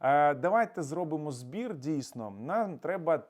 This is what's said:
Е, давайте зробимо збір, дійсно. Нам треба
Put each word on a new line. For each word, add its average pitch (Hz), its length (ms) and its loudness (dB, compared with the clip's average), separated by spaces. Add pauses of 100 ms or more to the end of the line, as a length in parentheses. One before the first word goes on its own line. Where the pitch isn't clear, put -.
Е, 147 340 6
давайте 180 480 2
зробимо 151 480 -4
збір, 147 440 -8
дійсно. 131 560 -4 (100)
Нам 185 380 -2
треба 165 520 0